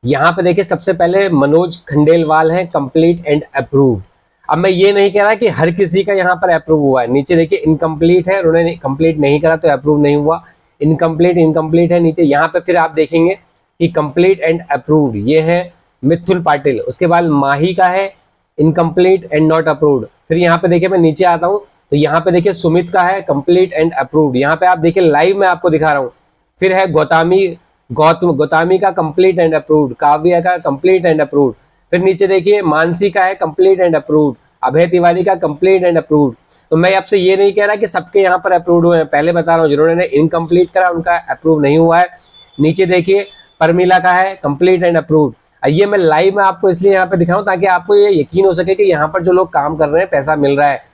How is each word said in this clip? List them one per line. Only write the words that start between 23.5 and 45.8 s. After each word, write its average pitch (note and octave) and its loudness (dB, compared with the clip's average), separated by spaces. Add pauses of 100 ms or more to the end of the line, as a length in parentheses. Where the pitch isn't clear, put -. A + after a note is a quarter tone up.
and D#3+ -2
approved। C#3 -2
यहाँ C#3+ 0
पे F3+ -2
आप F3+ 2
देखिए E3+ 0
live E3+ 2
मैं F#3+ 2
आपको F3 -2
दिखा D#3 0
रहा C#3+ 0
हूँ। B2+ -6 (480)
फिर F#3+ 0
है F#3+ 0
गौतमी, E3 2 (440)
गौतम, E3 0
गौतमी E3 0
का F#3+ 0
complete F3 0
and D#3+ 2
approved, D3+ 0
काव्या D#3 0
का F3+ -2
complete F3 0
and D#3 0
approved। C#3 0 (380)
फिर F3+ 0
नीचे F#3+ 0
देखिए G3 0
मानसी E3+ -2
का F#3+ 0
है F#3+ -4
complete F#3 0
and E3+ 2
approved, D3+ 0 (260)
अभय D3+ 0
तिवारी F3 0
का G3 0
complete F3+ 0
and E3+ 0
approved। C#3+ 0 (360)
तो D#3+ 0
मैं F3+ 2
आपसे F#3+ -2
ये F#3 2
नहीं G3+ 2
कह G#3 0
रहा G#3+ -2
कि G#3 -4
सबके F3+ -2
यहाँ F#3 2
पर F#3 -2
approved E3+ 2
हुए F3 2
हैं, D#3 0
पहले D#3 -2
बता E3+ -2
रहा E3 2
हूँ D#3 2
जिन्होंने E3 0
इनकम्प्लीट E3 0
करा F#3 0
उनका E3+ -2 (120)
अप्रूव D#3 -2
नहीं C#3+ 2
हुआ E3 2
है। F3+ 2 (500)
नीचे D#3+ 0
देखिए F#3 0 (340)
परमिला F3+ 2
का F3+ 0
है F#3+ -2
complete E3+ 0
and E3+ 0
approved। D3+ 0 (280)
ये D#3 2